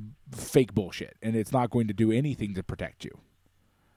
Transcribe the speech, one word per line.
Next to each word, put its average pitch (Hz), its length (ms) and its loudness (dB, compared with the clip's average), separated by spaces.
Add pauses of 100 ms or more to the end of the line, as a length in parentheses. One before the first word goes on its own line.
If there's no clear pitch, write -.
(320)
fake 123 420 2
bullshit, 95 480 -4
and 113 140 0
it's 110 160 -2
not 123 180 2
going 117 200 2
to 104 40 -2
do 110 200 4
anything 120 400 0
to 92 100 -6
protect - 400 -10
you. - 80 -12 (840)